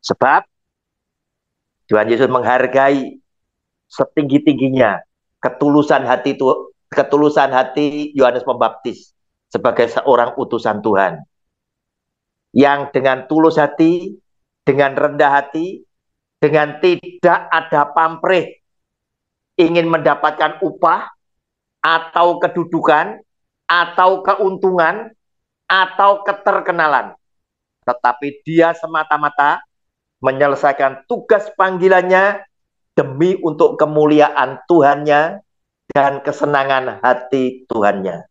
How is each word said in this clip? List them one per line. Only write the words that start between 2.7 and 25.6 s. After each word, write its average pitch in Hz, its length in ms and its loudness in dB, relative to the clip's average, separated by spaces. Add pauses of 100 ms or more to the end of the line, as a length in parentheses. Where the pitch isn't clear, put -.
setinggi-tingginya 131 1120 0 (400)
ketulusan 143 640 0
hati 127 320 0
tu-, - 320 -2 (160)
ketulusan 147 640 0
hati 147 640 -2
Yohanes 127 240 2
Pembaptis 120 720 -4 (400)
sebagai 117 400 0
seorang 120 480 2
utusan 110 400 -4
Tuhan 95 400 0 (1400)
yang 139 320 2
dengan 131 400 -2
tulus 156 320 2
hati, 170 560 0 (480)
dengan 139 320 0
rendah 143 480 2
hati, 175 400 -8 (580)
dengan 151 400 0
tidak 175 640 0
ada 160 460 0
pamrih 165 580 -2 (1040)
ingin 170 320 2
mendapatkan 156 720 -2
upah 180 540 -2 (720)
atau 165 520 0
kedudukan 170 840 -2 (440)
atau 185 560 0
keuntungan 190 920 -2 (520)